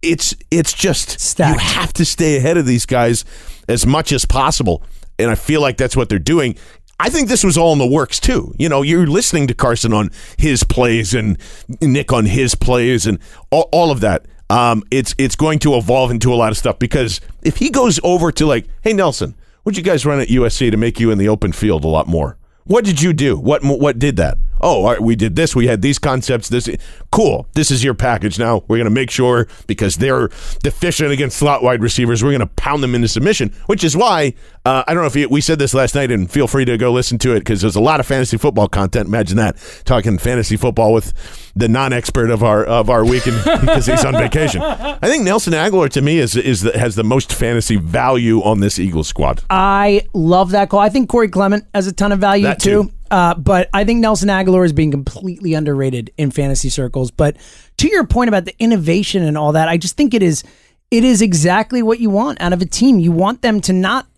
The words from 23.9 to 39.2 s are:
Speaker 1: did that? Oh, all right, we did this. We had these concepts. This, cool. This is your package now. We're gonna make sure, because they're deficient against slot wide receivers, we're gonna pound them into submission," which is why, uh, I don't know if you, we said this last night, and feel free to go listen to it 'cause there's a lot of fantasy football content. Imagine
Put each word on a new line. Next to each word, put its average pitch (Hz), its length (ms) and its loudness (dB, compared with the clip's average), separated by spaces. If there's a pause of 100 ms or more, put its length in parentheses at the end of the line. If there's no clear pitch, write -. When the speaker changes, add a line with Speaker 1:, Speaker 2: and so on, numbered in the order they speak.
Speaker 1:
did 135 180 0
that? 78 200 0 (240)
Oh, 131 240 2
all 117 60 4
right, 110 100 -2
we 113 140 2
did 107 200 -2
this. 160 200 0
We 123 120 4
had 110 140 0
these 139 180 0
concepts. 131 500 -2
This, 120 180 -2 (440)
cool. 180 420 2
This 151 180 0
is 123 120 0
your 135 100 0
package 107 460 -2
now. 113 280 0
We're 113 100 0
gonna 113 120 0
make 127 220 0
sure, 123 360 2 (200)
because 101 300 -2
they're 127 320 0 (340)
deficient 160 480 -2
against 139 260 -2
slot 143 240 2
wide 123 200 2
receivers, 117 420 0
we're 143 80 2
gonna 120 160 0
pound 143 340 -2
them 123 140 0
into 117 140 2
submission," 143 440 0 (140)
which 202 160 -2
is 151 140 0
why, 175 360 2 (300)
uh, 131 240 2
I 156 60 0
don't 170 100 0
know 151 40 2
if 113 80 -2
you, 143 140 2
we 143 120 2
said 156 180 0
this 139 140 0
last 127 200 2
night, 139 160 0
and 98 220 -2
feel 139 160 2
free 139 180 0
to 120 120 0
go 123 140 2
listen 120 280 0
to 127 160 2
it 104 100 0
'cause 101 160 0
there's 101 140 0
a 104 60 2
lot 147 180 2
of 131 80 -2
fantasy 127 300 -2
football 107 300 2
content. 98 400 -2
Imagine 101 300 0